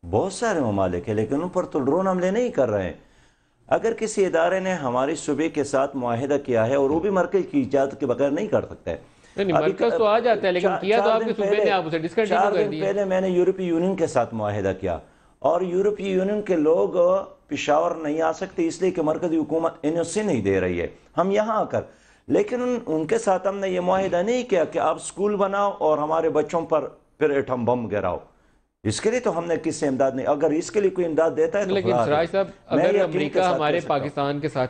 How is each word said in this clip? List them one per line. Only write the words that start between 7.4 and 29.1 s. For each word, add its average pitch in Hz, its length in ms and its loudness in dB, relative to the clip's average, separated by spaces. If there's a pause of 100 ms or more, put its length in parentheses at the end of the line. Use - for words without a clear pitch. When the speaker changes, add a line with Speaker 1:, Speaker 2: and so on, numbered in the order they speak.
Speaker 1:
की 143 80 2
इजाज़त 139 400 0
के 143 60 -4
बगैर 123 240 0
नहीं 185 180 -2
कर 117 120 2
सकता - 300 -10
है। 82 120 -6 (360)
Speaker 2:
नहीं, 127 80 0
नहीं, - 100 2
Speaker 1:
अभी 151 100 2
Speaker 2:
मरकज 214 320 0
तो 226 60 4
आ 214 160 4
जाता 226 260 0
है, 185 60 2
लेकिन 180 180 2
Speaker 1:
चार, 190 100 -2
Speaker 2:
किया 202 180 2
तो 233 60 2
Speaker 1:
चार 220 80 4
Speaker 2:
आपके 226 120 2
Speaker 1:
दिन 220 100 -2
Speaker 2:
सूबे 202 140 -2
Speaker 1:
पहले, 208 160 2
Speaker 2:
ने, 202 60 4
आप 185 140 2
उसे 160 140 -2
डिस्कस 175 300 -2
Speaker 1:
चार 190 240 2
Speaker 2:
कर 190 60 2
Speaker 1:
दिन 165 120 2
Speaker 2:
दिए। 156 120 -4
Speaker 1:
पहले 196 220 0
मैंने 190 240 0
यूरोपीय 185 400 2
यूनियन 175 280 0
के 165 100 0
साथ 127 280 2
मुआहिदा 104 380 0
किया 90 280 -4 (420)
और 170 220 2
यूरोपीय 190 480 0
यूनियन 196 300 0
के 185 140 0
लोग 165 360 2 (560)
पेशावर 156 480 0
नहीं 156 240 -4
आ 160 120 2
सकते 185 300 -6
इसलिए 165 280 0
कि 165 120 -4
मरकजी 156 340 -2
हुकूमत 160 480 -2
एनओसी 165 380 -2
नहीं 160 200 0
दे 95 180 2
रही 90 180 -2
है। 85 160 -6 (220)
हम 180 160 0
यहाँ 214 280 0
आकर, 135 220 -2 (460)
लेकिन 208 340 0
उन, 247 140 -2
उनके 160 420 -2
साथ 196 280 0
हमने 196 220 -4
ये 185 120 -2
मुआहिदा 180 420 0
नहीं 240 220 0
किया 185 200 2
कि 147 140 -4
आप 160 200 0
स्कूल 208 380 -2
बनाओ 196 360 0
और 156 260 2
हमारे 160 320 0
बच्चों 151 320 0
पर 156 380 -2 (200)
फिर 147 120 4
एटम 127 340 0
बम 120 220 0
गिराओ। 92 340 -2 (640)
इसके 110 260 0